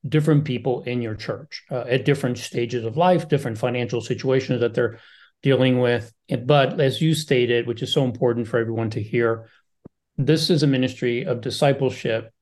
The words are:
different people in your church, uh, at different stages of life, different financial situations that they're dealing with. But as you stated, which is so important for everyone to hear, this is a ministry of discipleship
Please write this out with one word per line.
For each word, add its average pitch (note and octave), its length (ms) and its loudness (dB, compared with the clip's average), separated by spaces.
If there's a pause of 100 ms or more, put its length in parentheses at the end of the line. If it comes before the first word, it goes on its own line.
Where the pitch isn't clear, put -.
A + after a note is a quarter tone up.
different D3+ 340 4
people B2 400 -4
in B2 180 -4
your A2 140 -6
church, - 560 -10
uh, B2 160 -6
at B2 160 0
different C3 340 0
stages A#2+ 460 -4
of A2+ 140 -6
life, F3 320 2
different B2+ 280 -2
financial A#2+ 440 -2
situations B2+ 580 -2
that A#2 140 0
they're A#2 260 -2 (420)
dealing B2+ 380 4
with. A#2+ 320 0 (320)
But C3+ 380 4
as C3+ 200 0
you D#3+ 120 2
stated, A#2+ 540 2
which A#2 140 -4
is B2 120 -6
so D3 100 2
important A#2+ 460 0
for A#2+ 100 0
everyone A2+ 300 -2
to A2+ 120 -6
hear, A2+ 460 -2 (680)
this D#3 320 2
is D#3+ 120 4
a D3+ 60 4
ministry B2+ 560 0
of A#2+ 160 -4
discipleship B2+ 1040 -2